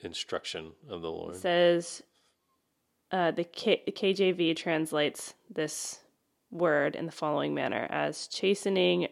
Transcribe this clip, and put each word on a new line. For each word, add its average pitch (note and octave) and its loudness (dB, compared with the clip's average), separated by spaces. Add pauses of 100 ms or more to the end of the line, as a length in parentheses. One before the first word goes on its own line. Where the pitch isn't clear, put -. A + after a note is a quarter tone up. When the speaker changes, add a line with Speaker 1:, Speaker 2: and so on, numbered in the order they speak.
Speaker 1:
instruction E2 -6 (180)
of F2 -8
the E2 -4
Lord. E2 -6
Speaker 2:
it F#2 -10
says, F3 4 (1080)
uh, F3 2
the E3+ 0
K-, - 0 (120)
K G3 2
J G3 4
V E3+ 2
translates D#3 -2 (160)
this - -6 (520)
word D3+ 2
in - -6
the D#3+ -6
following D3 -2
manner C3+ -2
as D3 -4
chastening, F#3 2